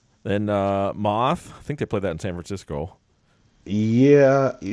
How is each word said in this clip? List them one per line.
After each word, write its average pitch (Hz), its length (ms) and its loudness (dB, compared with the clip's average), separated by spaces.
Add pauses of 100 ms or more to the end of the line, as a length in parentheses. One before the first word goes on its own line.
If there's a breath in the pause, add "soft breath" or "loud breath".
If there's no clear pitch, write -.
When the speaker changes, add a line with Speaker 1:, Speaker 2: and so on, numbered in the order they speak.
(240)
Speaker 1:
Then, 104 260 -4
uh, 98 460 -2
Moth, 110 640 -2
I - 60 -20
think 147 160 -10
they 117 60 -4
played 101 180 -4
that 92 80 -2
in 80 80 -8
San 92 160 -6
Francisco. 87 600 -10 (720)
Speaker 2:
Yeah. 131 880 4 (200)